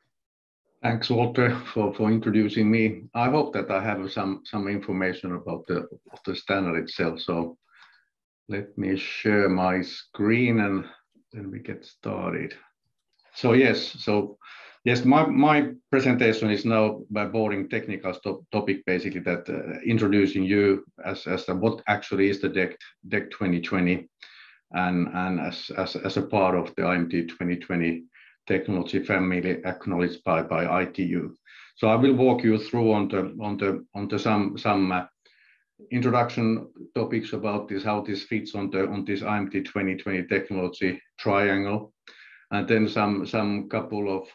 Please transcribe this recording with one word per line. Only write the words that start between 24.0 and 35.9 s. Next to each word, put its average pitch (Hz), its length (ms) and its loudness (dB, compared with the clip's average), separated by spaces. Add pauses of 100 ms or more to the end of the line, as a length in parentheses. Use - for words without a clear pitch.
and, 90 420 0
and 92 240 -2
as, 78 380 -8
as, 92 180 -4
as - 220 -4
a - 40 0
part 92 340 2
of 85 200 -2
the 92 80 -2
I 87 100 2
M 85 160 0
T 85 160 0
twenty 87 300 -4
twenty 85 480 -2 (440)
technology 95 560 -2
family 92 600 0
acknowledged 90 580 -4
by, 82 200 0
by 82 280 -2
I 90 140 2
T - 160 -8
U. 85 340 -2 (420)
So 113 100 2
I 110 80 6
will 131 180 6
walk 123 300 4
you 110 160 4
through 113 340 2
on 101 140 2
the, 95 340 -2
on 101 160 -6
the, 98 260 -2 (120)
on 101 120 -6
the 104 120 -2
some, 101 360 0
some, 98 360 0
uh, 90 140 -2 (840)